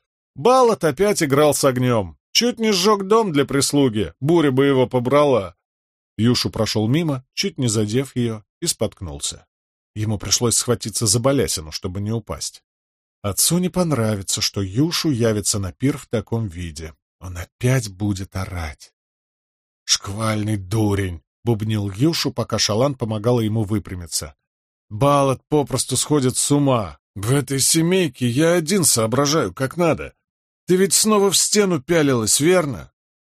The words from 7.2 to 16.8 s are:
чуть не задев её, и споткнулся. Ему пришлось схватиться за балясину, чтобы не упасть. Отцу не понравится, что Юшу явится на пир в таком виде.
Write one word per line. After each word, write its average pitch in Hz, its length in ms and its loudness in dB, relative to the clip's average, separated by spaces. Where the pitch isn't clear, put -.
чуть - 240 -6
не 127 100 0
задев 113 480 -2
её, 113 280 -4
и 170 60 -6
споткнулся. - 800 -8
Ему 107 220 -4
пришлось 110 380 0
схватиться 117 500 -4
за 113 140 2
балясину, 113 520 -2
чтобы 95 280 -8
не 101 120 -6
упасть. - 520 -8
Отцу 104 360 0
не 180 120 0
понравится, 113 720 -2
что - 200 -4
Юшу 143 500 -2
явится 110 480 0
на 92 140 -6
пир 139 240 -2
в - 100 -16
таком 113 400 -4
виде. 80 460 -10